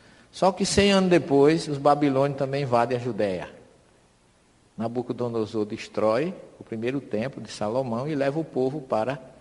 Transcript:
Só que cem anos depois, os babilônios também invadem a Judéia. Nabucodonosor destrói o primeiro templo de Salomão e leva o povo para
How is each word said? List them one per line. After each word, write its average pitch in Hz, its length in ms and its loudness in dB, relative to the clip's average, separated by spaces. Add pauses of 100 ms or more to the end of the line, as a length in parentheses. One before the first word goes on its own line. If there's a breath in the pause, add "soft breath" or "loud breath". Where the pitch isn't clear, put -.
(300 soft breath)
Só 185 200 2
que 190 140 -2
cem 202 280 4
anos 185 180 4
depois, 151 580 4
os 147 80 -4
babilônios 143 640 2
também 139 240 -2
invadem 123 340 2
a 120 40 -2
Judéia. 101 500 -2 (1300)
Nabucodonosor 113 880 -4
destrói 110 680 -2 (240)
o - 60 -18
primeiro 120 360 -6
templo 113 420 -6
de 110 80 -16
Salomão 120 580 -4
e 160 60 -6
leva 139 260 -2
o 160 40 -4
povo 131 360 -4
para 120 400 -2 (200 loud breath)